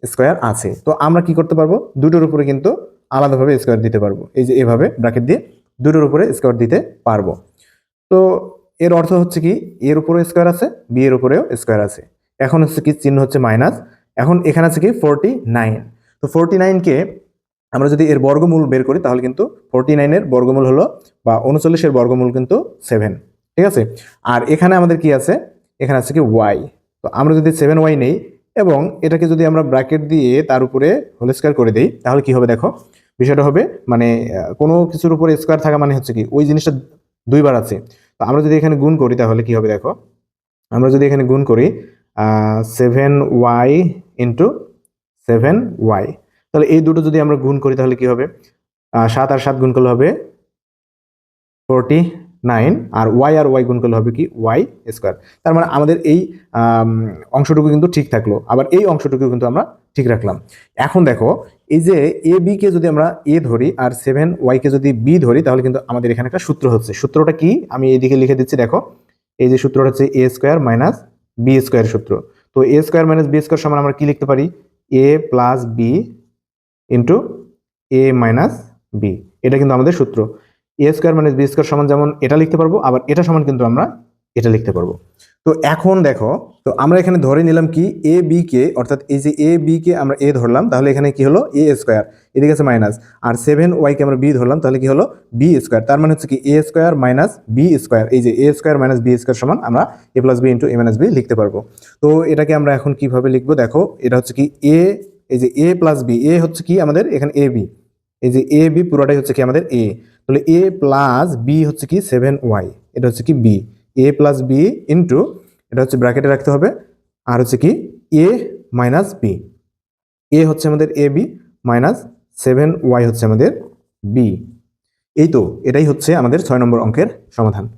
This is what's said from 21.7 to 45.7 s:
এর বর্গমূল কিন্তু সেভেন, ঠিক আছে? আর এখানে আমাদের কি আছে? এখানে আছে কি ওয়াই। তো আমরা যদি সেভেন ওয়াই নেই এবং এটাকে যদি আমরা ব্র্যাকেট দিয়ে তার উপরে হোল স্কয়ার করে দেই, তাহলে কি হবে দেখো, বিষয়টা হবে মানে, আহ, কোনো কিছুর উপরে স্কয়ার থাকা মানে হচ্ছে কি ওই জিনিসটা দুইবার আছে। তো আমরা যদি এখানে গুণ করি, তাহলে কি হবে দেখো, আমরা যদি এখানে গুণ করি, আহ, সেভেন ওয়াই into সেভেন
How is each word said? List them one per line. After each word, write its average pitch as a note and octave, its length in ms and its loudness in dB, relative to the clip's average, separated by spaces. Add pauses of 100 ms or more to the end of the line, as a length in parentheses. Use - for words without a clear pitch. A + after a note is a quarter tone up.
এর C#3+ 120 2
বর্গমূল B2+ 380 0
কিন্তু C3 200 -2 (320)
সেভেন, G#2+ 240 0 (420)
ঠিক E3+ 160 2
আছে? B2 120 0 (500)
আর A#2+ 80 2 (140)
এখানে F3 260 2
আমাদের F3 220 2
কি D#3+ 60 2 (100)
আছে? D3+ 140 -2 (500)
এখানে C3+ 200 0
আছে B2+ 140 -8
কি D#3+ 60 2 (100)
ওয়াই। G#2 260 2 (440)
তো - 40 -10 (140)
আমরা D3+ 180 2
যদি D#3+ 120 2 (100)
সেভেন D#3 220 2
ওয়াই D#3 220 2
নেই C#3+ 100 0 (480)
এবং D#3 180 2 (260)
এটাকে D#3+ 260 0
যদি E3 180 0
আমরা D#3+ 200 0
ব্র্যাকেট C3 320 0 (100)
দিয়ে C#3 180 2 (200)
তার C3 160 2
উপরে C3+ 220 0 (300)
হোল A#2+ 100 -2 (100)
স্কয়ার D3 200 -2
করে A#2 180 2
দেই, D3+ 120 2 (160)
তাহলে C3 220 2
কি C3 100 0
হবে B2 160 2
দেখো, A2+ 160 -2 (520)
বিষয়টা C#3 280 2
হবে D3+ 140 2 (300)
মানে, A#2 160 2
আহ, A2+ 420 -4 (100)
কোনো D#3 140 2 (180)
কিছুর E3 240 -2
উপরে D#3+ 160 2 (100)
স্কয়ার D#3 220 0
থাকা D3+ 180 0
মানে C#3+ 140 0
হচ্ছে B2+ 200 -6
কি A2 60 -2 (140)
ওই D3 120 2
জিনিসটা D#3 240 0 (540)
দুইবার C#3+ 340 4
আছে। G#2 160 -8 (400)
তো - 120 -6
আমরা C#3 160 2
যদি D3+ 160 2
এখানে D#3 220 0
গুণ D3+ 200 2
করি, B2 180 2
তাহলে A2+ 260 0
কি A#2 120 -2
হবে A2 160 0
দেখো, A#2 160 -6 (840)
আমরা B2 220 2
যদি C#3 140 4
এখানে C#3 220 0
গুণ C3+ 200 2
করি, A#2 160 4 (560)
আহ, G#2+ 360 0 (200)
সেভেন C3 340 2 (260)
ওয়াই A#2+ 320 2 (540)
into A#2+ 220 0 (840)
সেভেন A#2+ 280 2 (280)